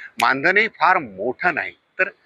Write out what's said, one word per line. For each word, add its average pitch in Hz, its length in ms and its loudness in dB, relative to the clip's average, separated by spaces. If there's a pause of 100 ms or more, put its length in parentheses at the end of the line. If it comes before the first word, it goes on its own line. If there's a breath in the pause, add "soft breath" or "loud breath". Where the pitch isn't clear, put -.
(220 loud breath)
मानधनही 165 460 2
फार 185 300 2
मोठं 123 560 -4
नाही, 92 180 -6 (260)
तर 185 100 0 (180 soft breath)